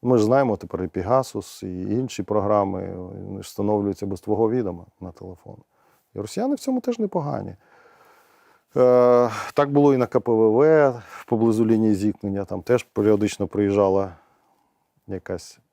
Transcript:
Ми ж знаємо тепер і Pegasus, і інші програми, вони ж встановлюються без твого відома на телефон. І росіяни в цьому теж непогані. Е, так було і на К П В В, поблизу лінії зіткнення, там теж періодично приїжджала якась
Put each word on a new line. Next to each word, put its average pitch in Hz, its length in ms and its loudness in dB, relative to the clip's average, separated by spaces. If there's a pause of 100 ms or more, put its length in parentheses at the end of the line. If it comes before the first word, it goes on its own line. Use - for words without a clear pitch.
Ми 123 160 4
ж 107 60 4
знаємо 120 320 2
тепер 90 260 -8
і 92 40 -4
Pegasus, 104 800 -4
і 95 280 -6
інші 123 280 -6
програми, 98 720 -2
вони 95 460 -14
ж 95 60 -18
встановлюються 101 580 -4
без 98 140 -8
твого 107 300 -2
відома 98 360 -6 (140)
на 90 120 -14
телефон. 92 440 -20 (580)
І - 60 -10
росіяни 226 340 -4
в - 40 -8
цьому 254 220 -4
теж 240 180 -6
непогані. 143 580 -6 (1200)
Е, 123 540 6 (240)
так 143 180 0
було 143 220 6
і - 20 0
на 123 100 0
К 120 140 -2
П 120 120 -2
В 110 160 4 (420)
В, - 360 -14
поблизу 113 400 2
лінії 110 280 2
зіткнення, 98 500 -4
там 95 180 -10
теж 120 200 0
періодично 104 640 0
приїжджала 98 680 0 (920)
якась 92 520 -12 (140)